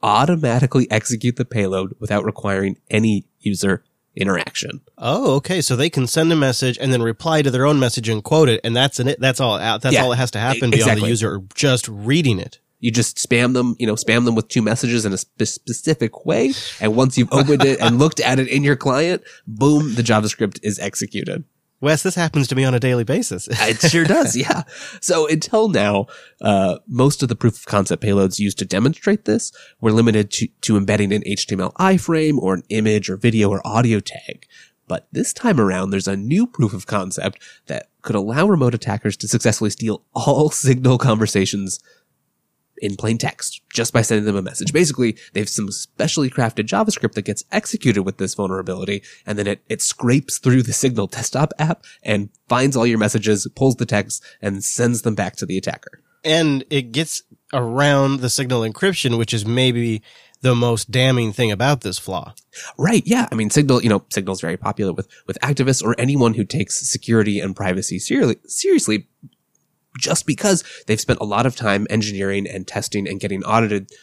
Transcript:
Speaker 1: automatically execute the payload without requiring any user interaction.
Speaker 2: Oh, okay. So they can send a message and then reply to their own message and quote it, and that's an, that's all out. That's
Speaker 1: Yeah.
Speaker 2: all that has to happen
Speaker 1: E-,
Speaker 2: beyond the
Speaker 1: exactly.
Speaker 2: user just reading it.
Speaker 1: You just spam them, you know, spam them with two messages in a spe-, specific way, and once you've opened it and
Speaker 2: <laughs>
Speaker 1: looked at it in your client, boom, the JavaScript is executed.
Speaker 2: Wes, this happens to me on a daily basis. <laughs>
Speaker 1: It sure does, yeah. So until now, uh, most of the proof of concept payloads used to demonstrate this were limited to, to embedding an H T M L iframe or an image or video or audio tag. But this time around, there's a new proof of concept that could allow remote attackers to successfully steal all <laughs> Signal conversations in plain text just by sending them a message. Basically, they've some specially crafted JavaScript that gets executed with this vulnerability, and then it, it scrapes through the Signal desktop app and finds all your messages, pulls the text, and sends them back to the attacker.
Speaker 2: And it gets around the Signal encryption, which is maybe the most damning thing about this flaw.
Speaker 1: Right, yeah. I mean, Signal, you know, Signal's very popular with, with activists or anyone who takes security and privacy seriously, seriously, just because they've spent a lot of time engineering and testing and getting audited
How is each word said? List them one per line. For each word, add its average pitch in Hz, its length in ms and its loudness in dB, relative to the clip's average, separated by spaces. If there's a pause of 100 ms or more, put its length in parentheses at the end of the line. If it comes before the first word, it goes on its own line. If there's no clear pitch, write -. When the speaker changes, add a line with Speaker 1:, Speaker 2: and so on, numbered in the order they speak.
Speaker 1:
automatically 127 880 2
execute 117 460 -2
the 123 80 -2
payload 95 540 -2
without 104 260 -2
requiring 98 520 -2 (120)
any 107 360 2 (140)
user 98 460 0 (320)
interaction. - 640 -4 (160)
Speaker 2:
Oh, 151 380 0
okay. 170 260 -2
So 135 160 -2
they 151 120 0
can 131 180 0
send 165 260 2
a - 20 4
message 127 420 0
and 131 140 -2
then 123 100 2
reply 151 400 0
to 139 100 0
their 127 140 2
own 147 140 4
message 117 300 0
and 107 120 -2
quote 156 280 4
it, 110 160 2
and 117 100 -2
that's 135 240 0
an, 127 200 0
that's 131 200 0
all 113 180 0
out. 107 240 -2
That's 127 140 2
Speaker 1:
Yeah. 117 80 4
Speaker 2:
all 127 60 0
that 120 80 0
has 127 140 -2
to 104 80 -6
happen 123 300 -2
Speaker 1:
E-, - 20 0
Speaker 2:
beyond - 20 4
the 110 180 4
Speaker 1:
exactly. 107 180 2
Speaker 2:
user 104 320 -2 (120)
just 131 340 0
reading 113 520 0
it. - 200 -12 (220)
Speaker 1:
You 120 100 0
just 113 260 0
spam 123 360 2
them, 123 260 0
you 117 80 0
know, 107 80 0
spam 117 300 2
them 113 100 2
with 110 140 -2
two 123 120 0
messages 113 440 0
in 98 80 -2
a 92 40 -2
spe-, - 260 -6
specific - 840 -4
way, 254 260 2 (300)
and 107 140 0
once 131 220 2
you've 123 140 2
opened 139 320 4
it 135 160 4
and 139 200 4
Speaker 2:
<laughs> 143 40 6
Speaker 1:
looked 160 160 2
at 127 200 2
it 131 100 0
in 139 140 2
your 143 120 4
client, 143 480 0 (240)
boom, 135 480 2
the 120 60 2
JavaScript 107 640 0
is 104 160 -4
executed. - 640 -6 (360)
Speaker 2:
Wes, 147 220 2
this 185 120 -2
happens 156 320 0
to 135 80 -4
me 135 80 2
on 131 100 2
a 120 60 2
daily 123 240 0
basis. 135 440 -4
<laughs> 117 140 -2
Speaker 1:
It 110 180 0
sure 165 260 4
does, 226 300 2
yeah. - 280 -2 (380)
So 165 260 2
until 185 400 0
now, 104 400 2 (340)
uh, 98 460 2
most 135 360 2
of 120 60 0
the 113 60 -4
proof 117 220 0
of - 80 -20
concept 95 380 0
payloads 98 360 2
used 101 200 -2
to 98 60 -6
demonstrate 143 600 0
this 214 260 0 (300)
were 113 100 4
limited 110 400 4
to, - 160 -4 (140)
to 107 160 2
embedding 101 340 0
an 104 140 0
H 101 220 -4
T 113 60 -6
M 92 80 -2
L 95 120 -4
iframe 165 640 2
or 95 160 0
an 90 160 -4
image 107 400 0
or 95 80 -6
video 107 320 2
or 98 160 -4
audio 113 340 2
tag. - 480 -12 (400)
But - 240 -8
this - 220 -4
time 175 260 0
around, 95 300 2
there's 98 180 -2
a 98 100 -2
new 147 280 0
proof 120 280 -2
of - 140 -10
concept 95 540 -6 (260)
that - 220 -8 (120)
could - 140 -2
allow 113 320 0
remote 135 260 4
attackers 107 440 -4
to 107 100 -8
successfully - 420 0
steal 107 340 -6 (100)
all 139 360 2
<laughs> - 20 -2
Signal 127 460 2
conversations 104 800 0 (1000)
in 101 180 -4
plain 110 200 0
text - 440 -8 (120)
just 113 200 -2
by 120 80 6
sending 107 240 2
them 104 100 2
a 98 60 -2
message. - 320 -6
Basically, 135 420 2 (160)
they've 104 160 -2
some 101 240 -6
specially - 580 -4
crafted 113 380 -2
JavaScript 208 460 -2
that 107 80 -6
gets - 280 -8
executed 127 540 -2
with 92 140 -6
this - 180 -6
vulnerability, 95 640 -6 (240)
and 104 140 -4
then 101 80 -4
it, 98 220 -4
it 113 120 -6
scrapes - 580 0
through 131 220 4
the 113 120 -4
Signal 113 340 0
desktop - 500 -2
app 156 280 -2 (180)
and 104 260 -2 (200)
finds 135 260 2
all 117 100 2
your 117 120 2
messages, 107 580 0
pulls 131 220 2
the 120 80 -4
text, 104 360 -4 (200)
and 101 200 -6
sends 120 420 -2
them 110 120 0
back 98 220 -4
to - 80 -6
the 92 120 -4
attacker. - 440 -8 (240)
Speaker 2:
And 156 440 2
it 127 220 -2
gets 156 320 -4 (300)
around 135 640 2
the 123 100 -2
Signal 123 340 0
encryption, 120 540 0
which 113 160 -2
is 104 120 -2
maybe 117 560 0 (400)
the 127 120 4
most 120 380 0
damning 127 400 2
thing 110 220 0
about 127 260 0
this 92 180 -8
flaw. - 360 -10 (440)
Speaker 1:
Right, 190 280 2
yeah. 233 260 2
I - 40 -4
mean, 107 140 0
Signal, 139 340 4
you 117 60 2
know, 101 200 2
Signal's 95 320 -4
very 82 160 -4
popular 98 340 -4
with, - 160 -8 (200)
with 95 120 -8
activists 135 420 0
or 113 160 0
anyone 123 360 2
who 110 100 -2
takes - 340 -4 (140)
security 107 480 0
and 95 160 -6
privacy 95 440 -4
seriously, 180 360 0 (120)
seriously, 302 600 0 (920)
just 143 300 -4
because 190 340 0 (260)
they've 107 120 0
spent - 220 -2
a 107 40 -6
lot 107 200 2
of 127 100 0
time 104 340 -2
engineering 98 560 -2
and 95 220 -10
testing 104 400 -6
and 98 140 -8
getting 95 240 -4
audited 104 440 0 (140)